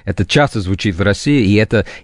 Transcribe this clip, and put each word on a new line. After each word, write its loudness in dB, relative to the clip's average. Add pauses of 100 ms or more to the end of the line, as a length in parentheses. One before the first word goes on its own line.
это -2
часто 0
звучит -2
в -6
России, 0
и 4
это, 2 (180)